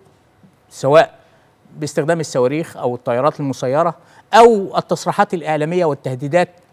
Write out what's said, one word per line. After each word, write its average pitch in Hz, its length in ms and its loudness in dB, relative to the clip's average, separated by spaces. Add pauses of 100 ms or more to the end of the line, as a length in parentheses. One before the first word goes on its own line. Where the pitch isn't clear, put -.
(680)
سواء 147 440 2 (640)
باستخدام 151 400 -2
الصواريخ 147 580 -2
أو 123 180 -4
الطيارات 131 440 -2
المسيرة 143 560 -2 (380)
أو 214 440 6
التصريحات 180 560 -2
الإعلامية 156 520 -2
والتهديدات 143 640 -2 (240)